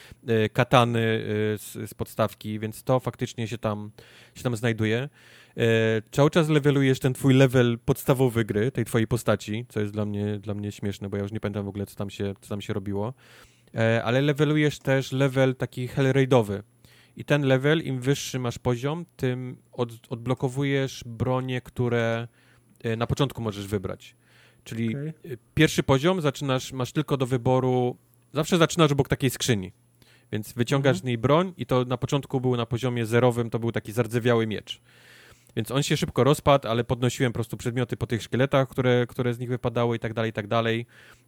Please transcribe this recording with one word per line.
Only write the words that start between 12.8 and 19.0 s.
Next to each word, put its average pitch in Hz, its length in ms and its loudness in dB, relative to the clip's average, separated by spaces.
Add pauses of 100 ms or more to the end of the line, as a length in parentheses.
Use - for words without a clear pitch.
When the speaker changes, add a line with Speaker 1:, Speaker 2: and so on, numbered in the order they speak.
Speaker 1:
E, 113 300 2
ale 123 180 2
levelujesz 147 560 2
też 135 340 -2
level 131 420 2
taki 123 340 -8
Hellraidowy. 131 760 2 (540)
I - 80 -14
ten 147 180 2
level, 139 400 4
im 135 180 -4
wyższy 135 380 -2
masz 120 200 -4
poziom, 143 480 -2 (100)